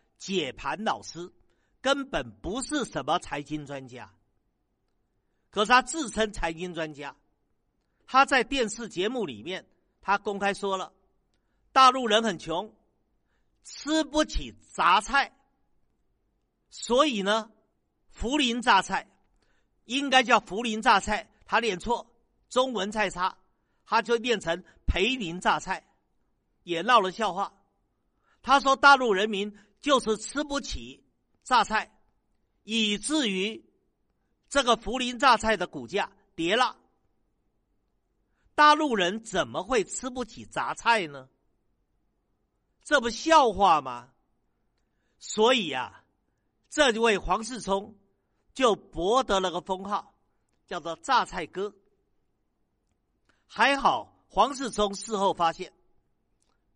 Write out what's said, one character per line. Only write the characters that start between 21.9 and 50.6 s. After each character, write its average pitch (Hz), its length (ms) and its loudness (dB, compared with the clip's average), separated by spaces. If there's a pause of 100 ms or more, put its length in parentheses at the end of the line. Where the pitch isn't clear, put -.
中 254 240 0
文 202 180 -4
太 208 180 -2
差， 180 280 -4 (480)
他 220 160 2
就 233 160 0
念 220 240 0
成 170 220 -4 (220)
涪 233 320 2
陵 180 220 -6
榨 185 200 0
菜， 180 280 -8 (760)
也 170 180 -4
闹 233 180 6
了 185 120 0
笑 202 220 -4
话。 185 200 -6 (880)
他 269 180 4
说 269 160 2
大 277 200 8
陆 247 180 2
人 202 160 0
民 202 280 -6 (220)
就 277 200 2
是 214 180 -2
吃 - 260 -8
不 285 160 -4
起 123 440 -12 (400)
榨 233 200 2
菜， 208 340 -4 (680)
以 208 340 0
至 277 320 -2
于 202 340 -4 (840)
这 277 160 0
个 233 140 4
涪 233 220 -6
陵 247 180 -4
榨 247 200 6
菜 214 200 0
的 175 80 -2
股 127 220 -12
价 170 240 -4 (240)
跌 170 200 0
了。 240 220 0 (1800)
大 302 180 8
陆 302 220 0
人 196 260 0
怎 165 280 -4
么 147 140 -6
会 214 200 0
吃 - 260 -10
不 254 140 -8
起 - 220 -14
杂 135 280 -6
菜 214 340 0
呢？ 135 200 -16 (1600)
这 294 160 4
不 233 80 -2
笑 302 420 4
话 175 300 4
吗？ 123 320 -12 (1080)
所 220 340 2
以 190 180 -2
啊， 123 340 -10 (640)
这 285 240 2
位 220 240 2
黄 190 260 -2
世 233 160 -10
聪 196 380 -6 (560)
就 233 200 4
博 185 500 -2
得 196 180 0
了 185 100 -2
个 170 80 -6
封 190 240 -8
号， 202 320 -8 (520)